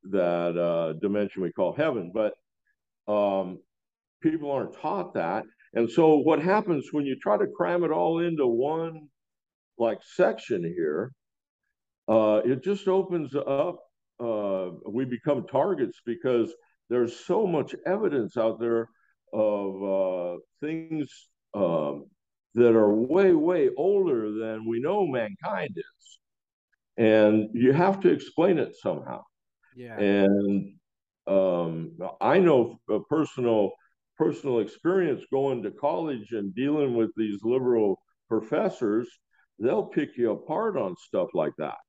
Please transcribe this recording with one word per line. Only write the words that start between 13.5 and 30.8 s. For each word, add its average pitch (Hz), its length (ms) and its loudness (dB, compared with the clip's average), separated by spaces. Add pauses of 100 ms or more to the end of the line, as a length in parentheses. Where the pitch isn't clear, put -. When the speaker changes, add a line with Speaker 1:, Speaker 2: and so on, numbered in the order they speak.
Speaker 1:
uh, 101 500 -2 (180)
we 117 160 -2
become 123 420 -4
targets 139 580 -2
because 120 480 0 (380)
there's 117 360 -2
so 202 200 0
much 165 280 -2 (120)
evidence 180 500 -2
out 113 220 0
there 117 300 -2 (440)
of, 101 500 -2
uh, 92 560 -2 (220)
things, 160 500 -6 (440)
um, 76 520 -2 (480)
that 117 200 6
are 107 180 6
way, 156 420 4
way 156 420 2
older 156 560 0
than 110 340 -6
we 117 140 -2
know 185 260 0
mankind 131 680 -6
is. - 420 -18 (800)
And 110 560 4
you 123 200 4
have 190 280 4
to 180 80 4
explain 165 500 2
it - 160 -4
somehow. 73 480 -6 (540)
Speaker 2:
Yeah. 120 220 -16
Speaker 1:
And, 101 760 2 (540)